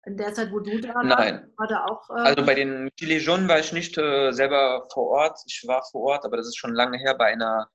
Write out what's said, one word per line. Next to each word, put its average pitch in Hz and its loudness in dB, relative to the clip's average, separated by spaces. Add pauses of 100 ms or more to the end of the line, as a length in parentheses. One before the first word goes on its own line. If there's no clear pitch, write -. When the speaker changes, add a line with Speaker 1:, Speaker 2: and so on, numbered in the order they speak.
Speaker 1:
In 196 -10
der 208 -6
Zeit, 214 -4
wo 208 -2
du 208 -4
da 233 -8
warst, 247 0
Speaker 2:
Nein. - 2
Speaker 1:
war 220 -4
da 220 -2
auch, 220 -8
äh 233 -2
Speaker 2:
Also 143 4
bei 143 6
den 135 -2
Gilets 156 -2
jaunes 180 2
war 165 6
ich 156 -2
nicht, 165 -6
äh, 139 2
selber 135 2
vor - -2
Ort. 151 2
Ich - -12
war 127 0
vor 120 -8
Ort, 143 0
aber 117 -4
das 117 -6
ist 120 -10
schon 120 -6
lange 123 0
her, 135 0
bei 117 2
einer 110 0